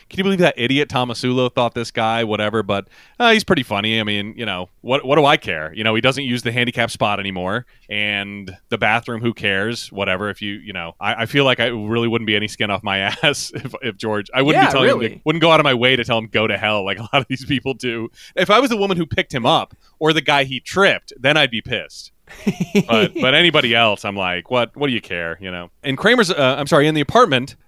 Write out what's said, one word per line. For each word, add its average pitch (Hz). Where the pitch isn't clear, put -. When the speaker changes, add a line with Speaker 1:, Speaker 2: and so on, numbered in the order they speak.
Speaker 1:
"Can -
you 190
believe 190
that 160
idiot 135
Tomasulo 127
thought 120
this 120
guy, 113
whatever," 107
but, 98
uh, 233
he's 220
pretty 175
funny. 110
I -
mean, 104
you 117
know, 92
what, 135
what 135
do 151
I 147
care? 80
You 107
know, 110
he 110
doesn't 135
use 120
the 120
handicap 120
spot 104
anymore, 95
and 101
the 113
bathroom, 113
who 117
cares? 104
Whatever. 98
If 95
you, 101
you 104
know, 85
I, 190
I 117
feel 139
like 123
I 117
really 117
wouldn't 113
be 104
any 104
skin 107
off 95
my 98
<laughs> 98
ass 147
if, 123
if 113
George, 107
I 131
wouldn't 247
Speaker 2:
Yeah, -
Speaker 1:
be -
telling 131
him -
to, 117
Speaker 2:
really. -
Speaker 1:
wouldn't 156
go 170
out 156
of 151
my 135
way 123
to 120
tell 117
him, 110
"Go 110
to 101
hell," 107
like 95
a 113
lot 110
of 135
these -
people 135
do. 117
If 180
I 214
was 262
the 233
woman 196
who 170
picked -
him 123
up 139
or 156
the 156
guy 143
he 131
tripped, 170
then 139
I'd 139
be 110
pissed. 95
But, -
Speaker 2:
<laughs> 330
Speaker 1:
but 131
anybody 151
else, 110
I'm 101
like, 90
"What, 120
what 143
do 131
you 107
care?" 85
You 95
know? 87
And 135
Kramer's, 214
uh, 139
I'm 151
sorry, 147
in 156
the 151
apartment, 139